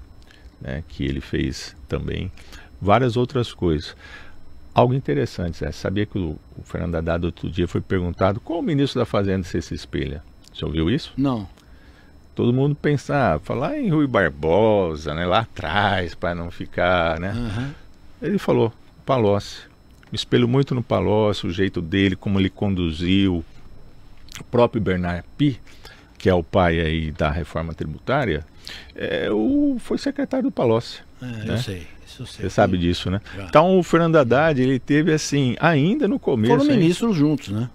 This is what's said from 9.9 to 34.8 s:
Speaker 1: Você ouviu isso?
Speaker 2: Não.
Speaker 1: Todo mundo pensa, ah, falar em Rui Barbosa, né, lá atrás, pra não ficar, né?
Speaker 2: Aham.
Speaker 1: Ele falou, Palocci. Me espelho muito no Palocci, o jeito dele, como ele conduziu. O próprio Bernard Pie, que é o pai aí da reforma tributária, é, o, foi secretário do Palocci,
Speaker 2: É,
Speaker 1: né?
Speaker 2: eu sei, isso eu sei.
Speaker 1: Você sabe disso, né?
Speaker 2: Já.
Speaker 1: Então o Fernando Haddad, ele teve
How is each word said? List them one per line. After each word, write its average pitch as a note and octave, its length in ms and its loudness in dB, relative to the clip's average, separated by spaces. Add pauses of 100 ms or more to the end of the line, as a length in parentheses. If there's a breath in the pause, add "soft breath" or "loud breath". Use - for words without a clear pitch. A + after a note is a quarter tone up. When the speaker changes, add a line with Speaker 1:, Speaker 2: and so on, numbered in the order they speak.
Speaker 1:
Você - 100 -10
ouviu D#2+ 260 0
isso? C3 280 -2
Speaker 2:
Não. B2 320 -2 (840 soft breath)
Speaker 1:
Todo A#2 180 2
mundo C#3+ 220 2
pensa, C#3+ 600 0
ah, D2 40 -2
falar C3+ 380 -4
em B3+ 120 -2
Rui D3+ 180 4
Barbosa, E2 1040 2
né, E2 120 -2
lá F2+ 140 4
atrás, F#2+ 760 -2
pra F2 180 -2
não E2+ 160 -8
ficar, F2 720 0
né? F#2 120 -4
Speaker 2:
Aham. A#2 420 -6 (480 loud breath)
Speaker 1:
Ele G3 160 -2
falou, A#2+ 340 2 (340)
Palocci. G#2 580 0 (460)
Me - 60 -10
espelho B2 320 2
muito C3+ 260 2
no B2 80 -2
Palocci, G#2 640 0
o F#2 60 -2
jeito F#2+ 300 -2
dele, F#2+ 340 2
como G2 240 -2
ele F#2+ 100 2
conduziu. F2+ 960 0 (960)
O - 60 -14
próprio A#2+ 360 2
Bernard F2 440 -2 (120)
Pie, C#3 220 2 (580 loud breath)
que - 120 2
é F#2 40 8
o F2 100 4
pai E2+ 360 4
aí D#2+ 320 0
da D2+ 180 0
reforma D#2+ 440 -6
tributária, D#2 720 -2 (500 loud breath)
é, - 360 -2
o, C4+ 480 2
foi - 180 -4
secretário C4 480 -4
do C4+ 60 -2
Palocci, A#2 480 0 (220)
Speaker 2:
É, B2+ 40 -12
Speaker 1:
né? A2+ 220 -10
Speaker 2:
eu G#2+ 100 -2
sei, F#2+ 300 -6 (180)
isso - 160 -16
eu B2 40 -12
sei. - 200 -10
Speaker 1:
Você F#2 40 -2
sabe F#2+ 280 4
disso, F2 320 0
né? F#2+ 100 0 (160 loud breath)
Speaker 2:
Já. G2 100 -12
Speaker 1:
Então E3+ 320 6
o F3+ 60 4
Fernando E3 320 4
Haddad, C#3 460 4
ele B2+ 180 2
teve D3+ 320 2